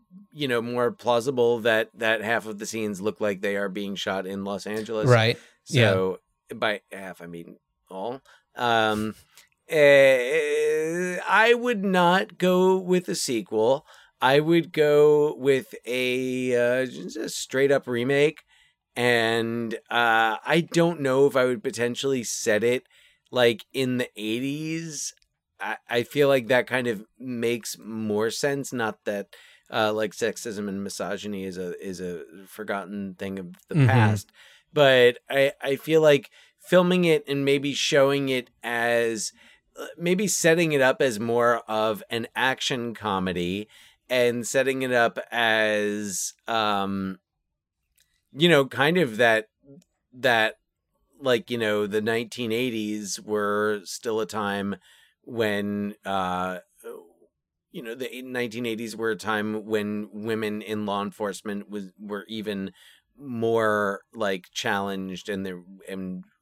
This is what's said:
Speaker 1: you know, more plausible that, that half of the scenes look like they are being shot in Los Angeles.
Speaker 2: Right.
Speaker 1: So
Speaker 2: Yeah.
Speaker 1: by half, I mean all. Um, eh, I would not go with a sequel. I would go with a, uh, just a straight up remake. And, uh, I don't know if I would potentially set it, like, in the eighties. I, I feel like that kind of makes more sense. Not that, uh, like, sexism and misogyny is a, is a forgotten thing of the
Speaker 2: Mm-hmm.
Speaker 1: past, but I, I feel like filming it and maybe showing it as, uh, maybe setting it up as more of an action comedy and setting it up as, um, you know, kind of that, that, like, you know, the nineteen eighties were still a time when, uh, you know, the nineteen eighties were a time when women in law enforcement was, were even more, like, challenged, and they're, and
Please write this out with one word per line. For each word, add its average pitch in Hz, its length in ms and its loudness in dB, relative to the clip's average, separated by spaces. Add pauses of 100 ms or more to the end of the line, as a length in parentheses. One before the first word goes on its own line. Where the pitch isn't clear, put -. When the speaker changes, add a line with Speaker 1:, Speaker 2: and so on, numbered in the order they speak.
(340)
Speaker 1:
you 147 160 -4
know, 120 120 0
more 120 300 -2
plausible 120 680 2
that, 110 380 2
that 110 240 0
half 107 240 -2
of 104 140 -10
the 110 60 -8
scenes 107 340 -6
look 104 220 -4
like 101 180 -2
they 101 160 -2
are 101 140 -4
being 98 260 -8
shot 95 320 -4
in 98 160 -8
Los 101 240 -8
Angeles. 107 400 -4
Speaker 2:
Right. 117 300 4 (260)
Speaker 1:
So 95 560 2 (320)
Speaker 2:
Yeah. 120 60 -12
Speaker 1:
by 104 240 -2 (100)
half, 95 300 -14
I 87 60 -16
mean 85 280 -16 (340)
all. 107 300 -8 (380)
Um, 110 580 0 (540)
eh, 151 1600 4
I 220 260 6
would 240 300 0
not 185 540 2
go 185 400 4
with 180 320 0
a 180 60 -2
sequel. 117 720 0 (360)
I 135 180 6
would 165 340 2
go 147 600 6
with 131 380 0 (120)
a, 127 720 -2
uh, 123 300 2
just - 320 -10
a - 120 -8
straight 135 420 0
up 135 160 2
remake. 139 560 2 (520)
And, 117 800 0 (140)
uh, 113 560 2
I 156 280 2
don't 170 260 2
know 135 260 4
if 131 120 2
I 127 80 4
would 123 180 -2
potentially 120 600 -2
set 107 400 0
it, 123 200 2 (480)
like, 120 400 2
in 127 260 -2
the 123 200 -4
eighties. 143 960 -6 (480)
I, 107 160 -8 (120)
I 120 140 0
feel 143 240 -6
like 135 200 2
that 123 200 2
kind 123 200 -2
of 110 180 -6 (120)
makes 117 600 -6
more 110 520 -4
sense. 139 440 -4
Not 113 320 -6
that, 101 220 -6 (440)
uh, 110 220 0
like, 107 180 -2
sexism 104 560 -6
and 98 160 -6
misogyny 98 640 -8
is 90 120 -10
a, 90 280 -8
is 92 160 -10
a 87 220 -8 (240)
forgotten 98 720 -8
thing 98 220 -8
of 90 140 -14 (160)
the - 60 -4
Speaker 2:
Mm-hmm. 135 120 4
Speaker 1:
past, 107 440 2 (420)
but 127 460 6 (100)
I, 139 320 2
I 139 160 -2
feel 156 240 2
like 143 280 4 (300)
filming 180 460 4
it 156 220 4
and 139 180 -2
maybe 139 280 0
showing 139 540 2
it 127 220 -2 (140)
as, 117 680 0 (480)
uh, - 60 -10 (120)
maybe 180 300 0
setting 165 460 2
it 139 80 4
up 131 200 4
as 117 200 0
more 117 380 2 (100)
of 110 400 0
an 117 260 -4
action 120 580 -2
comedy 95 760 -2 (400)
and 120 360 2
setting 131 360 0
it 127 100 -2
up 117 280 2 (120)
as, 107 1000 0 (140)
um, 98 720 -2 (1120)
you 147 160 2
know, 143 200 6
kind 143 320 0
of 117 180 0
that, 113 300 4 (640)
that, 117 420 2 (640)
like, 123 300 0
you 120 80 -2
know, 107 300 0
the 107 140 -2
nineteen 113 500 -4
eighties 107 680 -4
were 104 680 -2
still 110 340 -6
a 110 80 -4
time 101 480 -4 (480)
when, 104 720 -4 (100)
uh, 92 540 -4 (1120)
you - 100 -14
know, 117 140 -10
the 127 280 -10
nineteen 123 440 -4
eighties 110 280 -6
were 113 140 -4
a 110 60 -2
time 107 500 -4
when 104 480 -4
women 107 480 -4
in 107 240 -6
law 101 160 -2
enforcement 101 720 -8
was, 98 280 -12
were 101 280 -10
even 101 440 -6 (460)
more, 113 840 0 (120)
like, 98 400 -4
challenged, 98 720 -4
and 98 180 -6
they're, 90 180 -10 (240)
and 92 360 -10 (180)